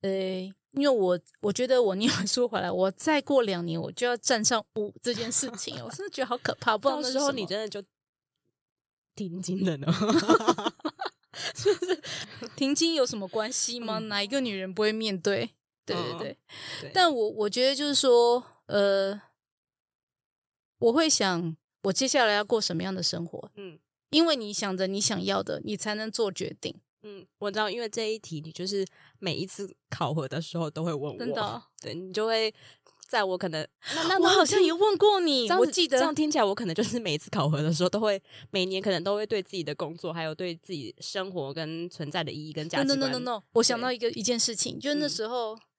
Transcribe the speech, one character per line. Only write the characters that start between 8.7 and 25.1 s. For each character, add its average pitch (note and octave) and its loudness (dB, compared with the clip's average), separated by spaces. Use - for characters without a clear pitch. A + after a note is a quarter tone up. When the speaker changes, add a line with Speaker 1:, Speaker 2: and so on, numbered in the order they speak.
Speaker 2:
停 F#3 -8
经 F#3 -4
了 E3 0
呢。 C#3 -6
<laughs> A3+ 4
就 G4+ 2
是 F4 -2
Speaker 1:
停 C#4 0
经 E4 2
有 C#4 4
什 A#3+ -6
么 G3 -8
关 A3 -4
系 A#3+ -2
吗？ A3 -6
Speaker 2:
嗯。 A3 -8
Speaker 1:
哪 G3+ -2
一 G3+ -2
个 C4+ 0
女 A#3 -2
人 F#3+ -6
不 G#3 -2
会 G#3+ 4
面 G#3+ -2
对？ G#3 0
对， - -4
对， - -
Speaker 2:
嗯， F3 -4
Speaker 1:
对。 - -10
Speaker 2:
对。 - -14
Speaker 1:
但 F4 4
我， A3+ 0
我 G#3+ -2
觉 B3 2
得 C#4 2
就 D4 -2
是 C#4+ 0
说， A#3+ 6
呃， G3+ 0
我 A3+ 4
会 D#4+ 4
想 F3 0
我 G3 0
接 C4+ 0
下 B3+ 4
来 G#3 4
要 G#3 2
过 G#3 0
什 G3 -2
么 E3 -2
样 F#3+ -6
的 F#3 -6
生 E3+ -2
活。 - -14
Speaker 2:
嗯。 F3+ -18
Speaker 1:
因 D#4 6
为 D#4+ 2
你 G#3+ -8
想 G3 -2
着 F#3 0
你 G3 -2
想 G3 0